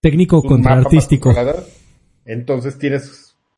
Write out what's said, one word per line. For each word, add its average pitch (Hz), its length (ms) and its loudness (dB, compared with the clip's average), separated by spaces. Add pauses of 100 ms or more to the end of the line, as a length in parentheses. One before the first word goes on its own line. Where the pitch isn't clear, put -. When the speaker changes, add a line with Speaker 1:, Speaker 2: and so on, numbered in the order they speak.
Speaker 1:
Técnico 160 400 2
Speaker 2:
un 135 80 -2
Speaker 1:
contra 127 220 2
Speaker 2:
mapa 127 100 4
más 127 120 2
Speaker 1:
artístico. 139 400 2
Speaker 2:
controlado. 123 300 -2 (640)
Entonces 123 520 -8
tienes, - 580 -8 (220)